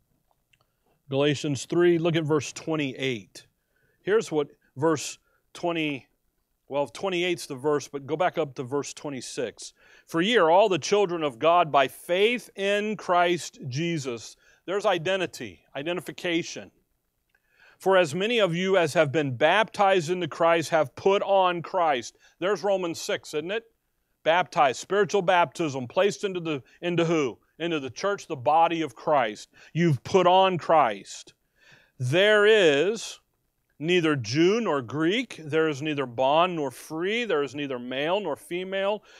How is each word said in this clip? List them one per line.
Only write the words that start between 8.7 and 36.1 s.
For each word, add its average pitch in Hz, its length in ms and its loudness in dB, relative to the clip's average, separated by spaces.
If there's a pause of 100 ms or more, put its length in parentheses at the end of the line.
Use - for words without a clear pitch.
twenty-six. 131 800 -10 (340)
"For 165 140 -2
ye 220 160 2
are 175 120 6
all 196 200 6
the 180 100 2
children 175 460 0
of 120 160 -6
God 165 320 4
by 135 160 4
faith 208 640 -2
in 202 420 -2
Christ 175 720 0
Jesus." 135 680 -6 (300)
There's 196 200 -4
identity, 175 800 -2 (100)
identification. 165 960 -6 (1080)
"For 190 200 2
as 165 180 2
many 220 240 -2
of 185 160 2
you 190 220 0
as 165 180 2
have 156 160 4
been 139 260 -2
baptized 190 760 2
into 180 180 -2
Christ 170 420 2
have 156 240 0
put 196 280 2
on 185 380 2
Christ." 151 560 -2 (220)
There's 175 240 -2
Romans 185 380 -2
six, - 340 -8
isn't 156 160 -6
it? 226 140 -6 (580)
Baptized, 156 560 2
spiritual 196 440 0
baptism, 160 640 0
placed 190 340 0
into 190 160 -6
the, 160 240 -6 (200)
into 170 240 0
who? 151 320 -2 (200)
Into 160 220 -4
the 131 100 -8
church, 196 360 -6
the 160 100 -8
body 160 460 2
of 143 120 -6
Christ. 120 560 -2 (220)
You've 160 320 2
put 185 220 4
on 185 320 6
Christ. 117 760 0 (640)
"There 202 480 4
is 190 720 4 (600)
neither 160 360 2
Jew 151 460 2
nor 160 220 -2
Greek, 160 540 -4
there 160 300 -2
is 143 140 -4
neither 147 240 -4
bond 139 520 2